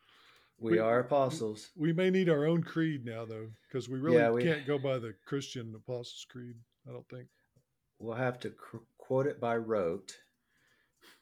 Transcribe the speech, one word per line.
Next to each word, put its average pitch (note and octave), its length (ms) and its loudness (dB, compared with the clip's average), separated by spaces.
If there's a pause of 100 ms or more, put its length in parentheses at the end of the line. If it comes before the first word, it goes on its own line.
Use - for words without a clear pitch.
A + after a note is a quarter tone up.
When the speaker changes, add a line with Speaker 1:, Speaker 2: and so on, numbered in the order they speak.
(580)
Speaker 1:
We A2+ 140 -2
Speaker 2:
We, A2 60 8
Speaker 1:
are A2+ 220 6
apostles. B2+ 760 0
Speaker 2:
we E3 180 2
may F#3 180 2
need F#3 180 4
our D3 180 4
own E3 160 4
creed D#3+ 420 -2
now, A2+ 200 -8
though, A2 280 -10 (180)
'cause A#2+ 180 -4
we C3 100 -6
really C3 200 4
Speaker 1:
Yeah, A#2 120 6
we A#2+ 120 2
Speaker 2:
can't D3 240 0
go C#3+ 120 0
by C3 200 0
the A2+ 140 -8
Christian B2 600 -8
Apostles' A#2+ 540 -12
Creed, A#2+ 340 -16 (240)
I B2+ 60 -16
don't B2 160 -16
think. B2+ 200 -16 (680)
Speaker 1:
We'll A2+ 180 -8
have B2 240 -2
to G#2+ 100 -8
qu-, - 360 -16 (100)
quote C3 300 0
it - 140 -4
by A#2 160 0
rote, G#2 680 -2 (1000)